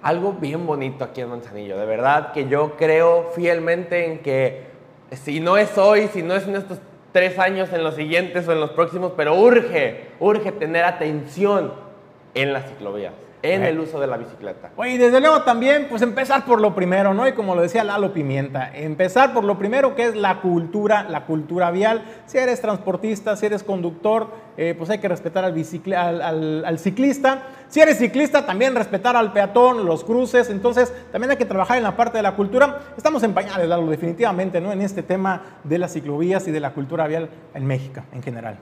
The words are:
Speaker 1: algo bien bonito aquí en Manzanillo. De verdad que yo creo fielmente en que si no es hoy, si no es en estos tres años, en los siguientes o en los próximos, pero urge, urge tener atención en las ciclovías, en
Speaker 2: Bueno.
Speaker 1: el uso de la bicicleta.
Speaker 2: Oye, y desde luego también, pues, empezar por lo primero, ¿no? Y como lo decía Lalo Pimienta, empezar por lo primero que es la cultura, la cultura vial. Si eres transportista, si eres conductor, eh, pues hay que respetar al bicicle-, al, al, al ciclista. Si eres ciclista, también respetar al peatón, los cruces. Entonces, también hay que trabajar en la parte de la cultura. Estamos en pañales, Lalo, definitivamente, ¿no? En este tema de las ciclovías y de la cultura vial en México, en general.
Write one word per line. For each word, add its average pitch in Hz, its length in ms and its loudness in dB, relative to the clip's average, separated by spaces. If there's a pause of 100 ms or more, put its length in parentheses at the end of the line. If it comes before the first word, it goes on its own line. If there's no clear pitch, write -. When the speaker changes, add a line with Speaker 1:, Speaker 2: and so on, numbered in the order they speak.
Speaker 1:
algo 180 320 0
bien 160 320 -6
bonito 135 360 -4
aquí 127 200 -8
en 120 80 -8
Manzanillo. 104 480 -10
De 107 80 -4
verdad 135 460 0
que 139 140 -4
yo 151 300 0
creo 165 580 4
fielmente 170 680 0
en 160 140 -6
que 131 480 -2 (460)
si 147 280 -6
no 175 160 4
es 208 220 2
hoy, 208 340 6
si 180 100 -6
no 170 120 -2
es 190 120 -2
en 196 100 -4
estos 190 220 -8 (320)
tres 185 280 2
años, 190 340 0
en 165 100 -2
los 156 120 -2
siguientes 170 520 -2
o 170 60 2
en 160 80 2
los 151 120 -4
próximos, 170 440 -2
pero 151 180 2
urge, 175 760 4 (100)
urge 202 320 2
tener 165 320 0
atención 170 880 -2 (600)
en 135 180 0
las 131 160 -6
ciclovías, 101 460 -10 (260)
en 190 220 0
Speaker 2:
Bueno. 190 40 0
Speaker 1:
el 160 140 0
uso 156 180 -8
de 139 80 -2
la 123 120 -4
bicicleta. - 580 -14
Speaker 2:
Oye, 247 140 -4
y 247 80 -4
desde 247 220 6
luego 311 220 6
también, 262 460 2
pues, 226 140 -2
empezar 262 420 0
por 240 160 4
lo 208 140 2
primero, 190 400 2
¿no? 233 120 2
Y 262 60 2
como 202 220 -2
lo 170 80 4
decía 220 200 2
Lalo 202 300 -2
Pimienta, 135 640 -4
empezar 180 580 2
por 226 120 0
lo 202 140 0
primero 247 360 2
que 240 100 0
es 226 120 0
la 196 260 0
cultura, 196 680 2
la 151 160 -6
cultura 160 460 -2
vial. 220 320 2 (240)
Si - 100 -4
eres 254 240 0
transportista, 208 760 -4
si 214 100 -4
eres 208 160 -2
conductor, 202 680 -2 (280)
eh, 165 200 -2
pues 165 140 -8
hay 214 80 0
que 202 100 -4
respetar 180 360 -2
al 180 100 0
bicicle-, 170 420 -4
al, 175 260 0
al, 160 420 -2
al 165 140 -2
ciclista. 262 640 0 (260)
Si 302 120 2
eres 311 180 8
ciclista, 269 480 2
también 233 280 0
respetar 240 420 0
al 220 160 2
peatón, 220 520 4
los 165 200 0
cruces. 240 440 2
Entonces, 240 460 0 (180)
también 247 200 -2
hay 269 40 2
que 240 80 0
trabajar 190 320 0
en 247 60 0
la 202 140 -2
parte 233 220 0
de 214 40 0
la 196 140 0
cultura. 247 420 2 (180)
Estamos 302 280 0
en 202 100 0
pañales, 196 340 0
Lalo, 170 200 0
definitivamente, 175 720 -2
¿no? 196 120 -6
En 190 80 -4
este 196 220 -4
tema 190 400 -2 (220)
de 156 140 -2
las 175 140 -4
ciclovías 165 560 -2
y - 40 -4
de 151 80 -2
la 139 100 -4
cultura 147 380 -4
vial 160 200 -4 (240)
en 135 140 -8
México, 135 340 -6 (120)
en 127 100 -14
general. 113 400 -12